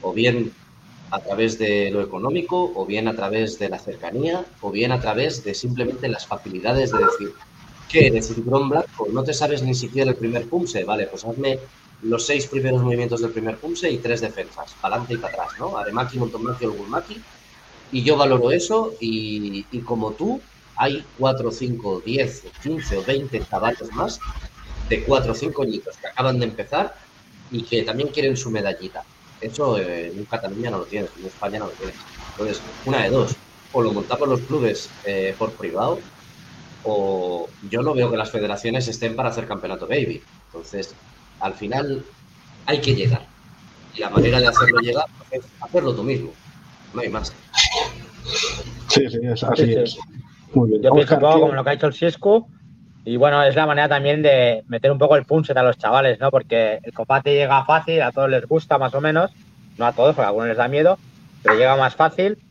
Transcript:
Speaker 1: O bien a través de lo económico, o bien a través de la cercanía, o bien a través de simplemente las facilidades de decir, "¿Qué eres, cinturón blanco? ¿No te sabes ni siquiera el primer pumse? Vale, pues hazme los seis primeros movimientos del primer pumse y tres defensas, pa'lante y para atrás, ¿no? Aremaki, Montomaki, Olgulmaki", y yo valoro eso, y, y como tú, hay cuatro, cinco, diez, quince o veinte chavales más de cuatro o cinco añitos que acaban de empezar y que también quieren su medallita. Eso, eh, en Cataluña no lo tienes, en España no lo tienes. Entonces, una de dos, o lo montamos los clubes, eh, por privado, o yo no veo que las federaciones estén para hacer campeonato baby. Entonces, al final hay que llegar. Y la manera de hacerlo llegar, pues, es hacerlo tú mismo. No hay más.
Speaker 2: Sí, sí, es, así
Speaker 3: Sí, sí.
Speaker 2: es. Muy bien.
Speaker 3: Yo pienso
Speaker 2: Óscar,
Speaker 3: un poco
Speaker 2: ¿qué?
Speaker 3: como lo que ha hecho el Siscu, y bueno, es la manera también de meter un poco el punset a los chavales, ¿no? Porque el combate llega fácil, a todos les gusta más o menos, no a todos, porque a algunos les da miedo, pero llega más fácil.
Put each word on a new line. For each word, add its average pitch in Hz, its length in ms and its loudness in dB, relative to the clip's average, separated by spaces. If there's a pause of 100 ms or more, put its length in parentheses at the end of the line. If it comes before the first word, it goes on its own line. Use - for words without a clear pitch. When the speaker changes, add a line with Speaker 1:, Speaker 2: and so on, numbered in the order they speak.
Speaker 1:
O 92 120 -4
bien 117 380 0 (600)
a 98 100 -4
través 110 380 -2
de 101 340 0
lo 101 80 0
económico, 170 760 -2
o 95 100 -4
bien 107 220 -4
a 110 80 -2
través 107 460 -4
de 101 80 -4
la 95 100 -8
cercanía, 156 680 -6 (180)
o 101 100 -6
bien 117 180 -2
a 127 100 0
través 117 440 -2
de 98 100 -6
simplemente 123 540 -4
las - 180 -6
facilidades 98 640 -2
de - 80 0
decir, - 340 2 (560)
"¿Qué 151 200 6
eres, 113 260 0
cinturón 131 340 0
blanco? 131 440 -2
¿No 131 100 -2
te 143 100 -4
sabes 143 300 -2
ni 127 120 0
siquiera 127 360 0
el 127 60 0
primer 117 320 -4
pumse? 170 340 -2
Vale, 104 240 -2
pues - 180 -12
hazme 131 360 -2 (420)
los 113 240 0
seis 143 220 0
primeros 131 340 0
movimientos 120 380 0
del 113 100 -2
primer 110 280 -6
pumse 170 320 -4
y 120 80 -4
tres 117 240 -2
defensas, - 580 -10
pa'lante 120 340 -4
y - 40 -4
para - 160 -8
atrás, - 260 -8
¿no? 180 180 -6
Aremaki, 120 400 -6
Montomaki, 117 460 -4
Olgulmaki", 110 580 -6 (680)
y 127 100 -2
yo 147 140 4
valoro 131 340 4
eso, 220 480 0
y, 107 720 -6
y 123 100 -8
como 110 320 -4
tú, 220 280 -4 (340)
hay 139 300 -2 (120)
cuatro, 127 360 0
cinco, 104 520 -6
diez, 123 380 -4 (180)
quince 156 360 -4
o 95 80 -4
veinte 131 440 -4
chavales 113 440 -4
más 147 260 -6 (720)
de 110 160 -2
cuatro 127 280 0
o - 20 -2
cinco - 280 -6
añitos 107 360 -6
que - 100 -14
acaban 127 320 0
de 120 60 -2
empezar 151 480 -4 (580)
y 113 100 -6
que 113 200 -2
también 120 260 -4
quieren 139 280 0
su 120 140 -6
medallita. 101 540 -6 (360)
Eso, 113 380 0
eh, 87 300 -4
en 98 160 -10
Cataluña 110 460 -6
no 98 80 -4
lo 87 60 -6
tienes, 101 340 -8
en 92 80 -14
España 101 320 -8
no 107 80 -8
lo - 60 -10
tienes. 95 240 -12 (360)
Entonces, 104 300 -6 (240)
una 131 160 0
de 98 80 0
dos, - 260 2 (360)
o 123 100 2
lo 110 100 0
montamos 101 340 -2
los 127 140 0
clubes, 127 480 -2 (160)
eh, 95 340 -2
por 110 140 -4
privado, 95 460 -4 (840)
o 95 640 -2 (200)
yo 113 140 -2
no 147 120 0
veo 123 160 2
que 113 60 -2
las 110 140 -4
federaciones 113 580 -4
estén 113 280 -6
para 120 120 -2
hacer 113 180 -6
campeonato 92 400 -8
baby. - 360 -2 (240)
Entonces, - 480 -12 (460)
al 95 140 -6
final 131 500 -4 (600)
hay 147 160 0
que 135 140 2
llegar. 117 320 0 (680)
Y - 60 -10
la - 100 -4
manera 123 300 4
de 123 60 4
hacerlo 123 340 4
llegar, 120 240 0 (140)
pues, 131 260 -10
es - 60 -20 (100)
hacerlo 135 340 0
tú 104 80 -6
mismo. 127 300 -4 (600)
No 120 80 -4
hay 107 80 -4
más. - 220 -6 (1600)
Speaker 2:
Sí, 139 220 4
sí, 113 120 -4
es, 120 220 -2
así 117 220 4
Speaker 3:
Sí, 117 60 4
sí. 107 60 4
Speaker 2:
es. - 200 0 (560)
Muy 120 160 6
bien. 107 120 2
Speaker 3:
Yo 131 100 8
pienso 143 220 8
Speaker 2:
Óscar, 143 40 4
Speaker 3:
un 127 40 4
poco 156 120 8
Speaker 2:
¿qué? 156 60 8
Speaker 3:
como 151 140 6
lo 135 100 -2
que 139 60 0
ha - 40 2
hecho 143 120 0
el 143 80 0
Siscu, 202 520 4 (600)
y 120 100 -2
bueno, 143 260 6
es 135 120 6
la 156 120 4
manera 147 220 4
también 143 340 2
de 123 440 6
meter 120 240 2
un 143 80 2
poco 147 180 8
el 135 100 2
punset 147 320 2
a 127 40 6
los 123 140 6
chavales, 123 440 4
¿no? 135 100 4
Porque 113 520 2
el 117 120 -12
combate 135 400 2
llega 135 320 4
fácil, 160 340 4
a 123 120 2
todos 135 180 2
les 127 160 2
gusta 156 320 2
más 127 160 0
o 139 80 0
menos, 156 280 2 (460)
no 113 80 -2
a 120 80 2
todos, 143 220 4
porque 139 100 0
a 101 40 2
algunos 113 200 0
les 110 80 -2
da 120 120 0
miedo, 160 300 4 (440)
pero - 140 6
llega 131 200 6
más 131 200 2
fácil. 185 420 2 (120)